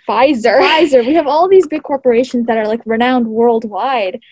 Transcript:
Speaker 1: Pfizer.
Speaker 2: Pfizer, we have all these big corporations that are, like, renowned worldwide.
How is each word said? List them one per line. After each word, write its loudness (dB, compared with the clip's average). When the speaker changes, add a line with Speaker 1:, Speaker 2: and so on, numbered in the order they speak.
Speaker 1:
Pfizer. 2
Speaker 2:
Pfizer, 2
we 0
have 0
all 0
these 4
big -8
corporations -2
that -2
are, -4
like, -4
renowned 0
worldwide. -2